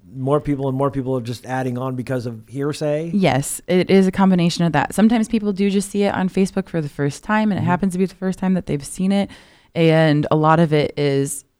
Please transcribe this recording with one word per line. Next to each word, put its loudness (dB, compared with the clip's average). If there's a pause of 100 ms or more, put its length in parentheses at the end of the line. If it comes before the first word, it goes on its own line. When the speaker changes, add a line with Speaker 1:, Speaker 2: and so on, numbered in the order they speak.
(140)
Speaker 1:
more 0
people -4
and -4
more -2
people -6
are -4
just -10
adding -6
on -6
because -6
of -10
hearsay. -4
Speaker 2:
Yes, 0
it 2
is 6
a 2
combination 2
of 0
that. 0
Sometimes 2
people -2
do 0
just -2
see -2
it 0
on -2
Facebook -2
for -2
the -4
first -4
time, 0
and -2
it -2
Speaker 1:
Mm-hmm. 0
Speaker 2:
happens 0
to -4
be 2
the -10
first -4
time 0
that -2
they've -4
seen -2
it. 0 (440)
And 4
a 2
lot 4
of 4
it 0
is -2 (160)